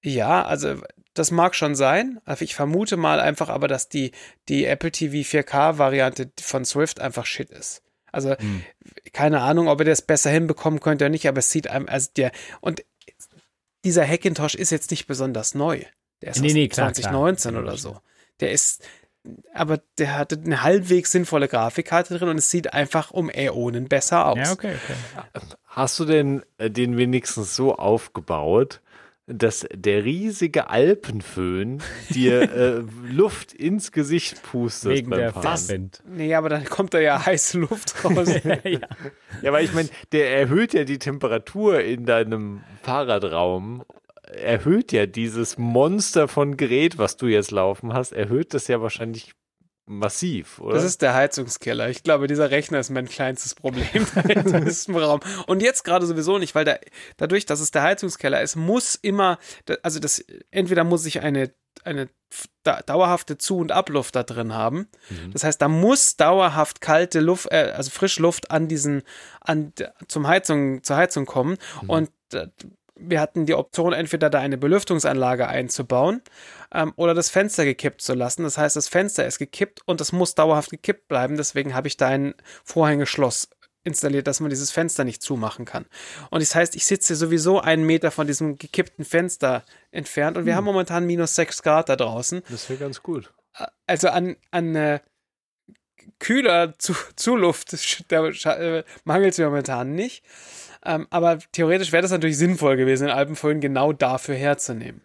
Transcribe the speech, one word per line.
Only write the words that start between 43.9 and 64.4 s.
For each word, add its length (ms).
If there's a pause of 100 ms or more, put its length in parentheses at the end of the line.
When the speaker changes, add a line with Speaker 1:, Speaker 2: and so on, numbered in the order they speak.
Speaker 3:
erhöht 680
ja 120
dieses 520
Monster 720
von 260
Gerät, 420
was 200
du 100
jetzt 240
laufen 420
hast, 200
erhöht 400
das 160
ja 120
wahrscheinlich 520 (560)
massiv, 720
oder? 160
Speaker 1:
Das 80
ist 180
der 120
Heizungskeller. 760
Ich 160
glaube, 240
dieser 240
Rechner 260
ist 120
mein 180
kleinstes 480
Problem 560
<laughs> 40
da 60
in 440
diesem 320
Raum. 240 (240)
Und 160
jetzt 240
gerade 200
sowieso 340
nicht, 160
weil 100
da, 100 (400)
dadurch, 300
dass 160
es 100
der 120
Heizungskeller 580
ist, 160
muss 380
immer, 440 (240)
da-, 200
also 180
das, 240 (260)
entweder 320
muss 220
ich 160
eine, 320 (320)
eine 240 (200)
f-, 200 (140)
da-, 180
dauerhafte 560
Zu- 220
und 120
Abluft 420
da 100
drin 300